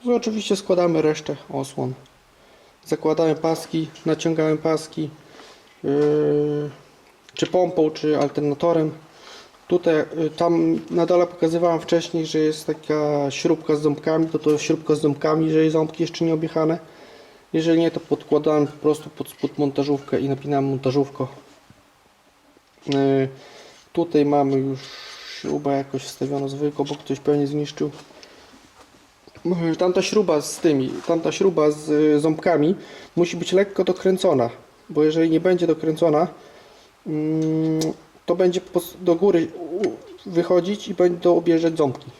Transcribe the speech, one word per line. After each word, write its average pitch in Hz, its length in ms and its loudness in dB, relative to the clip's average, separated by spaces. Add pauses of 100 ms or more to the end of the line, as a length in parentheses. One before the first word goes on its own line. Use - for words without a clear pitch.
No, 240 100 2
oczywiście 220 400 0
składamy 175 460 2
resztę 151 340 -2 (140)
osłon. 135 440 -6 (920)
Zakładamy 156 500 0
paski, 160 520 -4 (180)
naciągamy 156 520 0
paski. 156 520 -4 (720)
Yy, 147 880 0 (640)
czy - 140 -2
pompą, 175 420 2
czy 151 280 -2
alternatorem. 147 760 0 (760)
Tutaj, 170 280 2 (220)
yy, 156 120 -2
tam 165 500 2 (100)
na 170 160 0
dole 175 220 4
pokazywałem 165 520 0
wcześniej, 165 460 -2
że 156 140 -2
jest 156 280 0
taka 147 640 -2
śrubka 156 440 0
z 147 60 -4
ząbkami. 160 460 0
To, 160 120 -4
to 151 120 2
jest 151 120 2
śrubka 156 320 0
z 143 60 -4
ząbkami, 156 460 0
jeżeli 156 220 4
ząbki 160 340 0
jeszcze 165 220 -4
nie 165 80 2
objechane. 160 460 0 (760)
Jeżeli 165 240 2
nie, 165 120 2
to 165 80 -6
podkładałem 151 680 0
po 143 60 -10
prostu 151 360 -2
pod - 200 -12
spód - 280 -6
montażówkę 139 600 -2
i 139 100 -2
napinałem 139 360 -2
montażówko. 135 640 -2 (1600)
Yy, 139 400 2 (680)
tutaj 165 320 2
mamy 139 320 2
już 135 220 -2 (600)
śrubę 147 380 -2
jakoś 139 260 -6
wstawioną 139 460 -6
zwykłą, 143 360 -4
bo 143 100 -6
ktoś 139 240 -6
pewnie 147 280 0
zniszczył. 147 440 -4 (1500)
Yy, 165 300 0
tamta 180 260 2
śruba 180 400 2
z - 180 -10
tymi, 143 300 2 (180)
tamta 165 240 0
śruba 156 400 2
z, 151 180 -8
y, 151 300 4
ząbkami 160 560 2 (400)
musi 170 220 0
być 175 160 -4
lekko 196 300 2
dokręcona, 180 640 2 (400)
bo 151 140 2
jeżeli 165 260 2
nie 160 100 4
będzie 175 280 2
dokręcona, 160 600 2 (800)
mm, 156 720 0 (460)
to 175 100 0
będzie 180 260 2
pos-, - 400 -6
do 175 140 2
góry 170 320 2 (120)
u-, - 680 -8
wychodzić 175 580 0
i 202 60 -6
będą 175 440 4
objeżdżać 165 400 2
ząbki. 143 300 -2 (120)